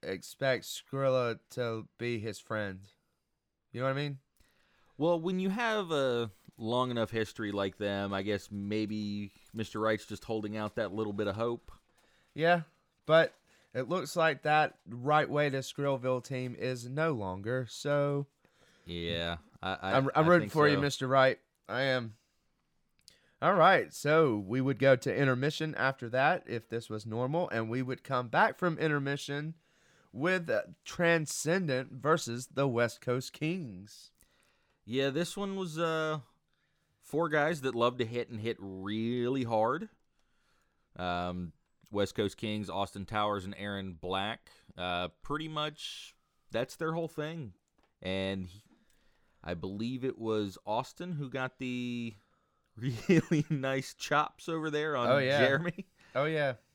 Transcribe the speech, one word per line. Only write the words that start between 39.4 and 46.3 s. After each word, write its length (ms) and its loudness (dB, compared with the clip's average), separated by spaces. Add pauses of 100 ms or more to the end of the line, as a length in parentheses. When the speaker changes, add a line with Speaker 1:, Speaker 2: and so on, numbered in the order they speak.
Speaker 2:
hard. 460 2 (1080)
Um, 580 -4 (380)
West 240 0
Coast 220 0
Kings, 320 -4
Austin 360 -4
Towers, 400 -2
and 120 -10
Aaron 420 -6
Black. 500 -4 (280)
Uh, 320 -2 (120)
pretty 260 -6
much 680 -8 (360)